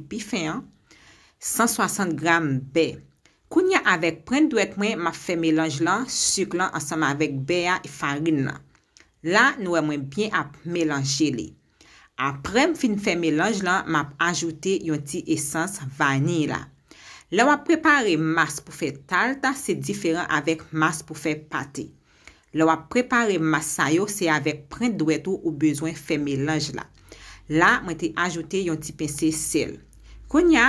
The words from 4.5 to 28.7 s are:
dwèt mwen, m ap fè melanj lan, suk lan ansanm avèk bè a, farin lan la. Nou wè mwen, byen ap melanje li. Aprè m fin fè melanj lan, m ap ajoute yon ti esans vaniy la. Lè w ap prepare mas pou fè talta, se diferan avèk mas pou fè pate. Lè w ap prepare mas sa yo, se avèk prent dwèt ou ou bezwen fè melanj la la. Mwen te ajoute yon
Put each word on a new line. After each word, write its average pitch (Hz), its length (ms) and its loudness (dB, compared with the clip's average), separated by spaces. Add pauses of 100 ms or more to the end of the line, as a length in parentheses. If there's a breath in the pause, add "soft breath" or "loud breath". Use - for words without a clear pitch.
dwèt 202 260 2
mwen, 202 240 0
m 170 80 0
ap 170 80 -6
fè - 200 -4
melanj 160 440 2
lan, 202 240 2
suk - 480 -2
lan 180 220 0
ansanm 156 300 -4
avèk 143 280 0 (140)
bè 175 180 2
a, 180 120 2 (120)
farin 147 560 0
lan - 140 -8 (640 soft breath)
la. 214 220 4 (100)
Nou 180 160 -2
wè 160 80 4
mwen, 147 300 -2
byen 202 260 -2
ap 143 240 -6
melanje 151 720 0
li. 113 140 -6 (720 soft breath)
Aprè 139 520 0
m 311 80 -4
fin 214 160 0
fè 202 240 0
melanj 170 480 0
lan, 185 240 0
m 160 80 0
ap 143 240 -4
ajoute 170 540 -2 (100)
yon 151 160 -2
ti - 220 -8 (100)
esans 165 460 -4 (180)
vaniy 147 540 2
la. 87 100 -4 (720 loud breath)
Lè 226 120 4
w 285 40 6
ap 294 160 2
prepare 294 480 4
mas 160 480 0
pou - 120 -18
fè 143 180 -4 (180)
talta, 262 480 0
se - 160 -2
diferan 165 560 -2
avèk 156 400 0
mas 156 320 0
pou - 160 -14
fè 156 160 -2 (160)
pate. - 380 -8 (680 soft breath)
Lè 156 80 2
w 160 80 6
ap 160 240 -2
prepare 233 480 2
mas 156 320 0
sa 147 160 0
yo, 180 160 2
se 185 240 -2
avèk 147 400 -2
prent 233 320 -2
dwèt 151 240 0
ou 190 160 -4
ou 156 160 -4
bezwen 156 400 0
fè 151 240 -4
melanj 143 560 -2
la - 80 -10 (640 loud breath)
la. 180 320 6
Mwen 165 160 -8
te 160 160 -4
ajoute 170 480 -4
yon 160 180 -4